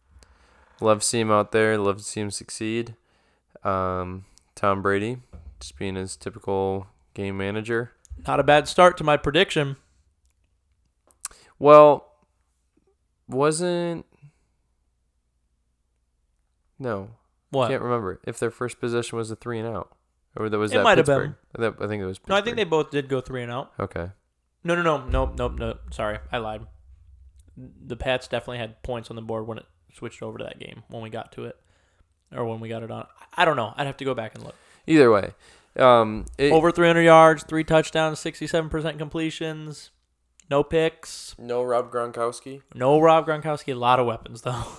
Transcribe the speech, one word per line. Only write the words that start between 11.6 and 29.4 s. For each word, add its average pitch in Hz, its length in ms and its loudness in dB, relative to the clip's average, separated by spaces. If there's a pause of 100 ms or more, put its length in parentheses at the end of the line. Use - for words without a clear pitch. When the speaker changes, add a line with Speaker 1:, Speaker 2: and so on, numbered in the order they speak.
Speaker 1:
wasn't, 170 800 0 (2750)
no. 110 320 -6 (400)
Speaker 2:
What? 131 180 0
Speaker 1:
Can't 131 140 -2
remember 117 420 -4
if 117 140 -10
their 117 120 -2
first - 300 -8
possession 117 380 -4
was 110 120 -6
a 107 60 -10
three 120 220 -10
and 110 100 -6
out. 104 280 -10 (400)
Or 110 120 -4
that 107 100 -2
was 104 140 0
Speaker 2:
It - 40 2
Speaker 1:
that 98 80 4
Speaker 2:
might 202 140 6
have 151 80 4
been. 131 280 0 (200)
Speaker 1:
Pittsburgh. 113 240 -4
That, - 60 -8
I 104 40 -6
think 104 140 -6
it 92 40 -4
was 95 220 -8
Speaker 2:
No, 190 80 -2
I - 20 2
think 233 180 -4
Speaker 1:
Pittsburgh. - 0 -
Speaker 2:
they 220 80 -2
both 160 260 0
did 139 180 -4
go 135 120 -2
three 127 220 -10
and 120 80 -10
out. 127 300 -10
Speaker 1:
Okay. 90 300 -8 (520)
Speaker 2:
No, 170 140 0
no, 175 60 0
no, 147 240 0
no, 131 200 0 (100)
no, 123 120 -2
no. 117 300 -8 (120)
Sorry, 107 280 -6 (120)
I 127 80 -4
lied. 110 280 -8 (920)
The 127 400 -16
Pats 127 320 -4
definitely 120 300 -8
had 110 240 -12
points 120 280 -8
on 117 60 -14
the 113 60 -12
board 110 240 -6